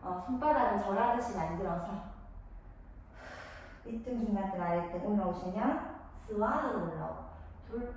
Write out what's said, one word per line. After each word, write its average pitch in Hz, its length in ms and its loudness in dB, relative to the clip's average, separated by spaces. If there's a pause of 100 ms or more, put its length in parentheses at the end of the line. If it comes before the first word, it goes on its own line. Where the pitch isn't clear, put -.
어, 185 240 -4
손바닥을 254 540 4
절하듯이 233 560 4
만들어서 175 720 -2 (1700)
밑등, 226 420 0
중간등, 190 360 2
아래등 175 440 2
올라오시면 196 880 2 (220)
스완으로 226 640 2
올라오고, 160 400 -4 (460)
둘. 240 280 -4